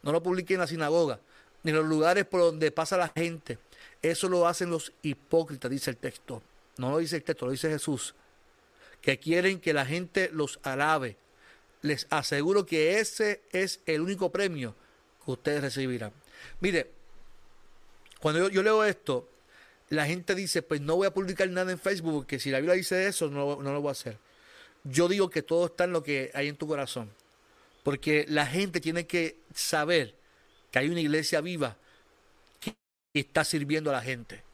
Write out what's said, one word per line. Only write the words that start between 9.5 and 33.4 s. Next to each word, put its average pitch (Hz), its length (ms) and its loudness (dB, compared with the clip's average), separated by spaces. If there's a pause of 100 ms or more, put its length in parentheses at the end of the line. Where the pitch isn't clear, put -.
que 160 120 0
la 139 120 2
gente 175 480 -2
los 151 300 -4
alabe. 139 520 0 (680)
Les 147 280 -4
aseguro 156 560 0
que 165 340 2
ese 208 420 -2 (120)
es 185 320 -2
el 156 160 0
único 185 280 -2
premio 151 460 -4 (480)
que - 80 -6
ustedes 147 300 -2
recibirán". 127 500 -4 (480)
Mire, 180 320 0 (1300)
cuando 156 220 2
yo, 196 80 2
yo 190 120 2
leo 214 220 4
esto, 147 460 -2 (600)
la 151 160 2
gente 180 300 -2
dice, 185 260 -2
"Pues 147 200 -4
no 156 160 2
voy 196 100 4
a 190 60 0
publicar 190 360 -2
nada 185 220 -2
en 180 80 -6
Facebook, 170 340 -2
porque 139 260 -4
si 139 120 -4
la 135 80 2
Biblia 170 160 4
dice 185 320 0
eso, 175 220 -2
no, 143 340 -2
no 139 100 -2
lo 147 80 -2
voy 143 80 -2
a - 40 -4
hacer". 110 240 -10 (680)
Yo 143 240 2
digo 190 220 2
que 156 120 -2
todo 170 240 2
está 175 200 0
en 180 80 -2
lo 160 100 0
que 135 300 -2
hay 143 140 -2
en 147 80 -6
tu 151 120 -6
corazón. 135 420 -4 (720)
Porque 147 440 2
la 151 180 2
gente 170 360 -2
tiene 165 260 -4
que 165 300 -2 (180)
saber 151 580 2 (560)
que 127 100 2
hay 143 100 2
una 170 100 0
iglesia 156 400 2
viva 151 380 -4 (840)
que - 160 -8 (380)
está 147 300 2